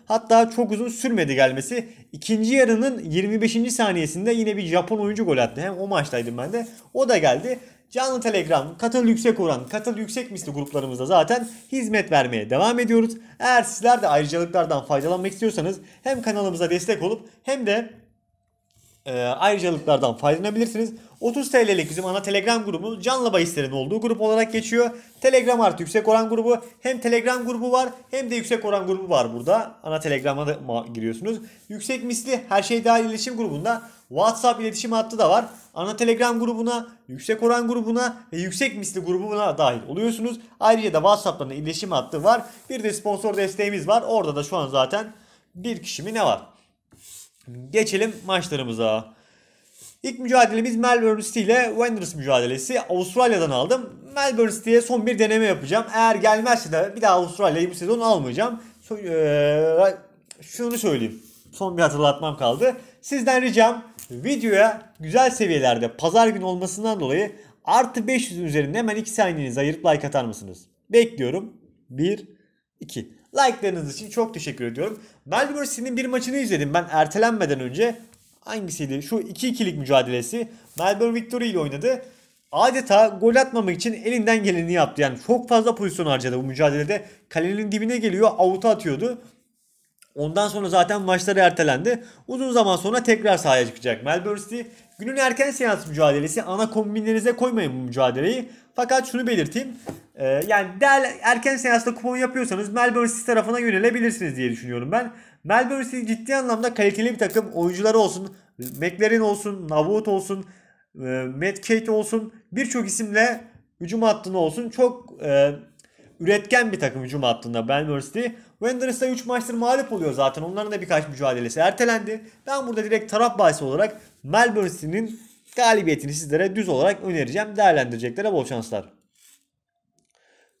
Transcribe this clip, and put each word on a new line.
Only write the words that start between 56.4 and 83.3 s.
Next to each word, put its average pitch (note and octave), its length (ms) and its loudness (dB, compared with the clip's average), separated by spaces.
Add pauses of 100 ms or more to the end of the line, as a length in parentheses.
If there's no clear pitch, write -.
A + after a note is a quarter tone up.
de F#3 240 0
bir A3+ 60 -12
daha G#3 120 6
Avustralya'yı F3+ 580 0
bu F3 40 -12
sezon G#3 240 -2
almayacağım. G#3+ 640 0 (280)
So-, G#3+ 140 -10
eee, D#3+ 920 2 (440)
şunu A#3+ 360 -6
söyleyeyim. C3+ 460 -2 (280)
Son F#3 260 -6
bir E3+ 40 2
hatırlatmam D3 560 2
kaldı. D3+ 380 2 (260)
Sizden B3+ 400 0
ricam A#3 420 4 (280)
videoya G#3+ 880 2
güzel G#3+ 300 4
seviyelerde C3 680 2
pazar G#3 320 4
günü G3+ 160 -2
olmasından F#3 560 -4
dolayı E3+ 320 -2 (340)
artı A#3+ 420 2
beş B3+ 240 0
yüzün F3 140 -6
üzerinde D3+ 320 0
hemen A3 180 -2
iki A3 140 -6
saniyenizi D3+ 500 0
ayırıp D3+ 260 -2
like D3+ 220 2
atar C3 180 0
mısınız? G2 400 -12 (240)
Bekliyorum. G#3 640 2 (360)
Bir, E3+ 380 -2 (520)
iki. - 300 -12 (260)
Like'larınız F#3 600 0
için G#3+ 140 -14
çok A3+ 240 -4
teşekkür B2+ 320 -8
ediyorum. D#3 340 -6 (260)
Melbourne C#4+ 400 -2
City'nin B3 320 -8
bir C4 80 -2
maçını B3+ 320 -4
izledim D#3+ 360 -2
ben E3+ 180 0
ertelenmeden D#3+ 680 2
önce. E3 360 -2 (440)
Hangisiydi? D3+ 640 -8
Şu A3 160 -2
iki - 280 -6
ikilik F#3 300 -2
mücadelesi. C3 720 2 (320)
Melbourne G3+ 340 0
Victory A#3 360 -4
ile F#3 100 -2
oynadı. D#3 420 -2 (500)
Adeta G#3+ 680 4
gol A#3 140 6